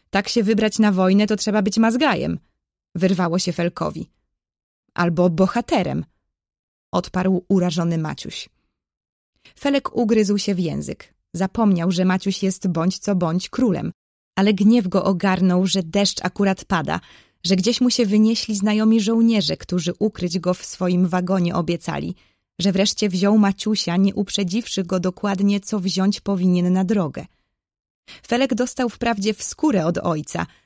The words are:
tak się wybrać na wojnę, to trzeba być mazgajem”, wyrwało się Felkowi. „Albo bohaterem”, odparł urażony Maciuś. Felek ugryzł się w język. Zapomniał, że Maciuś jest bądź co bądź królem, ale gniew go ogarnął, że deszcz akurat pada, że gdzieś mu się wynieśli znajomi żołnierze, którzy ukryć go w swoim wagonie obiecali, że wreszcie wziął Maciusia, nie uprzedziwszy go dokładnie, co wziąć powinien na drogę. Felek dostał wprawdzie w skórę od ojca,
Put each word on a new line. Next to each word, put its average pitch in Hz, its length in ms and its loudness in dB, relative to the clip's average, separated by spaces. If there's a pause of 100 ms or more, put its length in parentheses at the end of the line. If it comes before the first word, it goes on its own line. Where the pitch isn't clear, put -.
tak 202 200 -2
się - 140 0
wybrać 214 360 0
na 214 120 4
wojnę, 190 360 4
to 214 80 0
trzeba 208 260 -2
być 196 160 -2
mazgajem”, 226 600 0 (560)
wyrwało 180 440 0
się 180 140 -4
Felkowi. 170 560 -6 (840)
„Albo 175 360 2
bohaterem”, 175 760 0 (880)
odparł 185 560 -2
urażony 170 500 0
Maciuś. - 520 -10 (1080)
Felek 277 360 -2
ugryzł 214 420 2
się 196 180 -2
w 175 40 -4
język. 147 540 -6 (200)
Zapomniał, 190 580 0
że 180 140 0
Maciuś 185 380 -2
jest 190 240 -2
bądź 170 300 -2
co 202 180 -2
bądź 175 340 -2
królem, 196 420 -2 (440)
ale 196 180 4
gniew 208 340 4
go 185 160 0
ogarnął, 185 640 2
że 180 160 0
deszcz 202 420 -2
akurat 196 400 -2
pada, 165 340 -2 (440)
że 180 120 2
gdzieś 185 260 0
mu 247 80 4
się 240 160 2
wynieśli 214 500 2
znajomi 214 460 2
żołnierze, 220 560 2
którzy 175 420 -4
ukryć 180 400 -2
go 180 140 -2
w - 120 -8
swoim 180 420 0
wagonie 180 480 0
obiecali, 160 600 -4 (440)
że 185 120 0
wreszcie 202 380 0
wziął 196 280 2
Maciusia, 196 600 0
nie 190 180 2
uprzedziwszy 196 680 -2
go 180 160 -2
dokładnie, 196 600 0
co 208 200 -4
wziąć 190 420 0
powinien 180 520 2
na 185 100 2
drogę. 175 420 -2 (1000)
Felek 254 280 0
dostał 247 340 -2
wprawdzie 214 440 -2
w - 100 -8
skórę 214 420 0
od 170 120 0
ojca, 165 480 -4 (200)